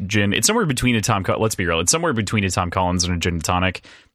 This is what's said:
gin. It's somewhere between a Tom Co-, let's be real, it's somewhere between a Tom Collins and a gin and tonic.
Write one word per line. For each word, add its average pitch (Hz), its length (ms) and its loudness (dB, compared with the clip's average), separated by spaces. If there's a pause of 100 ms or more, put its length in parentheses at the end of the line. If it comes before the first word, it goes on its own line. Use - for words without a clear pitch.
gin. 101 260 2
It's - 140 2
somewhere 220 180 2
between 123 320 0
a 104 60 0
Tom 101 200 0
Co-, 110 160 0
let's 110 160 0
be 92 120 -2
real, 82 140 2
it's 90 120 2
somewhere 165 220 0
between 107 300 0
a 95 60 0
Tom 90 200 0
Collins 90 340 0
and 90 100 -2
a 87 40 0
gin 87 160 -2
and 82 100 -4
tonic. 92 400 0 (300)